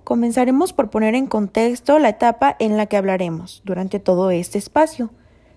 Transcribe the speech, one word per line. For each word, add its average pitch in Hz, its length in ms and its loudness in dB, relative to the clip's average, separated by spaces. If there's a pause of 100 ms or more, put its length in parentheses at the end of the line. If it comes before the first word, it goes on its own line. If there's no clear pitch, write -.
comenzaremos 254 680 0
por 220 160 0
poner 220 260 0
en 262 120 0
contexto 233 720 0
la 277 100 4
etapa 240 500 0
en 214 200 0
la 208 80 -2
que 208 100 -2
hablaremos 180 720 -4
durante 190 340 -6
todo 185 300 2
este 175 260 -2
espacio, 269 540 -2 (460)